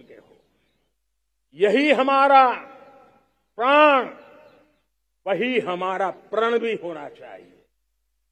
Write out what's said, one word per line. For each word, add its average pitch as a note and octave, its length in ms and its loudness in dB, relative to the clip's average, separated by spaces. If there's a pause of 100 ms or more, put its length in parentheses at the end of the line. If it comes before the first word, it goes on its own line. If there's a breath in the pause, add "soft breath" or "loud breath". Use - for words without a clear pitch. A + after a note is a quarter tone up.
के A#2 60 -20
हो। - 220 -20 (1160)
यही G#3 360 0
हमारा C4+ 640 4 (1040)
प्राण, C#4 600 2 (1120)
वही A3 320 -2
हमारा F#3 520 -4
प्रण A3+ 480 -4
भी A3+ 160 -4
होना D#3 340 -12
चाहिए। F#2 560 -20 (680)